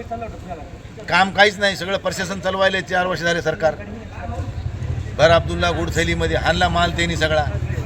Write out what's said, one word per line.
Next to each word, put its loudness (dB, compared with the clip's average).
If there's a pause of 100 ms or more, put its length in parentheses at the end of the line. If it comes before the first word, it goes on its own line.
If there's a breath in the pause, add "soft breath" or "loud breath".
(1080)
काम 4
काहीच 6
नाही. 2
सगळं -2
प्रशासन -4
चालवायले 2
चार 0
वर्ष -2
झाले 2
सरकार. 0 (1400)
भर 6
अब्दुल्ला 2
गुडथैलीमध्ये 0
हाणला 2
माल 2
त्यांनी 0
सगळा. 2 (400)